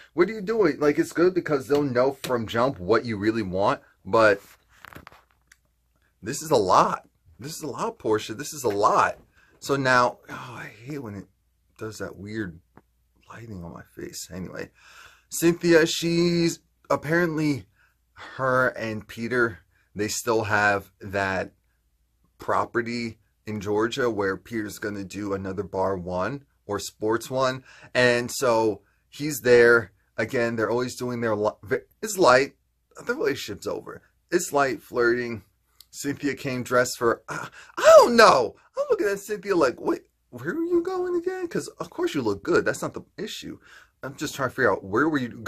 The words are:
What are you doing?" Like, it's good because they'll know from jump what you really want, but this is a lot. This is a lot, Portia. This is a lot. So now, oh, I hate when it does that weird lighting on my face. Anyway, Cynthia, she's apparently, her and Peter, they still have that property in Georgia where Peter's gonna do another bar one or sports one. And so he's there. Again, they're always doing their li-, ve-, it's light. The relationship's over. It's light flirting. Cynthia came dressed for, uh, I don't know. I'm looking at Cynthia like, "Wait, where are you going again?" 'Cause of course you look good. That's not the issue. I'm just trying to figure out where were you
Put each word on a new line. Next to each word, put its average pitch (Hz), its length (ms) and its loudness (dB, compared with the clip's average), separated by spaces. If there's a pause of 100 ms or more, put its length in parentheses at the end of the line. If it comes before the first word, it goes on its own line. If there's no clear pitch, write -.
(140)
What 185 160 2
are 220 40 -8
you 220 80 -10
doing?" 196 380 0
Like, 147 200 2
it's 160 140 -2
good 180 200 4
because 151 340 -2
they'll 143 140 2
know 135 420 0
from 117 240 -2
jump 117 320 0
what 107 260 2
you 113 120 -4
really 110 240 0
want, 98 400 0 (240)
but 104 340 4 (1800)
this 117 200 -8
is 156 100 -10
a 143 40 6
lot. 117 520 4 (320)
This 151 160 -12
is - 80 -12
a 151 40 -8
lot, 180 300 -8
Portia. 110 360 -2
This 101 200 -12
is 139 100 -10
a 113 60 0
lot. 104 480 2 (420)
So 139 160 -4
now, 127 440 2 (100)
oh, 123 260 -16
I 107 160 -14 (140)
hate 143 140 -10
when 107 160 -10
it 92 120 -12 (500)
does 107 200 -12
that 95 200 -12
weird 101 420 -10 (720)
lighting 110 340 -16
on 85 100 -14
my - 100 -18 (120)
face. - 360 -14
Anyway, - 400 -10 (580)
Cynthia, 170 580 4
she's 170 720 0 (300)
apparently, 151 760 -2 (720)
her 131 340 2
and 110 380 -6
Peter, 117 520 -2 (360)
they 104 120 -2
still 110 360 0
have 104 560 2
that 95 540 -4 (840)
property 113 840 -4 (260)
in 107 160 -8
Georgia 113 480 -2
where 98 260 -2
Peter's 104 440 -10
gonna 101 260 -8
do 98 280 -8
another 95 300 -6
bar 95 340 -4
one 92 460 -6 (220)
or 101 120 -6
sports 110 520 -4
one. 131 340 -2 (300)
And 123 360 4
so 113 520 0 (260)
he's 143 340 -8
there. 120 520 6 (240)
Again, 117 400 -2
they're 107 120 0
always 123 280 -2
doing 123 240 -6
their 110 160 0
li-, 104 140 0 (120)
ve-, 113 140 -2 (240)
it's 214 160 -8
light. 135 380 6 (500)
The 240 100 -4
relationship's 117 500 -6
over. - 360 -8 (280)
It's 180 220 -2
light 139 300 0
flirting. 120 640 0 (460)
Cynthia 139 460 -6
came 127 280 -6
dressed 123 340 0
for, 117 320 0
uh, - 180 -10 (300)
I 622 200 10
don't 240 200 8
know. 170 380 8 (220)
I'm 571 120 -2
looking 403 180 0
at 196 120 -2
Cynthia 196 360 -6
like, 139 240 2
"Wait, - 220 -4 (280)
where 123 200 -10
are 330 160 -4
you 349 160 0
going 359 340 -4
again?" 370 320 -6
'Cause 139 200 -8
of - 240 -14
course 330 240 -4
you 139 60 -2
look 101 220 -4
good. 160 220 0
That's 113 160 -2
not 156 120 -8
the 90 100 -14 (140)
issue. - 420 -12 (420)
I'm 131 140 -14
just 147 200 -8
trying 127 140 -4
to - 60 -10
figure 117 160 4
out - 120 -2
where 113 240 0
were 151 120 0
you 117 280 -8